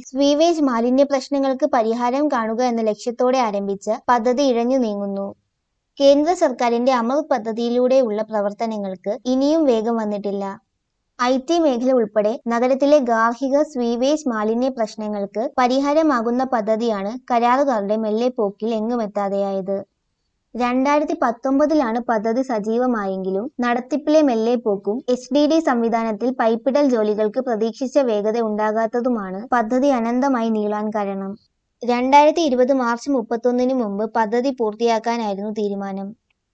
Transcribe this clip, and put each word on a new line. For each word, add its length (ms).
സ്വീവേജ് 580
മാലിന്യ 420
പ്രശ്നങ്ങൾക്ക് 600
പരിഹാരം 600
കാണുക 340
എന്ന 200
ലക്ഷ്യത്തോടെ 580
ആരംഭിച്ച 480
പദ്ധതി 380
ഇഴഞ്ഞു 340
നീങ്ങുന്നു. 480
കേന്ദ്ര 360
സർക്കാരിന്റെ 580
അമൃത് 320
പദ്ധതിയിലൂടെയുള്ള 1000
പ്രവർത്തനങ്ങൾക്ക് 920
ഇനിയും 380
വേഗം 320
വന്നിട്ടില്ല. 480
ഐ 200
ടി 200
മേഖല 340
ഉൾപ്പെടെ 400
നഗരത്തിലെ 540
ഗാർഹിക 640
സ്വീവേജ് 680
മാലിന്യ 400
പ്രശ്നങ്ങൾക്ക് 760
പരിഹാരമാകുന്ന 920
പദ്ധതിയാണ് 680
കരാറുകാരുടെ 680
മെല്ലെ 320
പോക്കിൽ 460
എങ്ങുമെത്താതെയായത്. 1040
രണ്ടായിരത്തി 600
പത്തൊമ്പതിലാണ് 840
പദ്ധതി 420
സജീവമായെങ്കിലും 1040
നടത്തിപ്പിലെ 600
മെല്ലെ 340
പോക്കും 420
എച്ച് 220
ഡി 160
ഡി 140
സംവിധാനത്തിൽ 680
പൈപ്പിടൽ 580
ജോലികൾക്ക് 520
പ്രതീക്ഷിച്ച 580
വേഗത 420
ഉണ്ടാകാത്തതുമാണ് 1080
പദ്ധതി 420
അനന്തമായി 580
നീളാൻ 420
കാരണം. 420
രണ്ടായിരത്തി 600
ഇരുപത് 300
മാർച്ച് 380
മുപ്പത്തൊന്നിന് 640
മുമ്പ് 360
പദ്ധതി 400
പൂർത്തിയാക്കാനായിരുന്നു 1040
തീരുമാനം. 560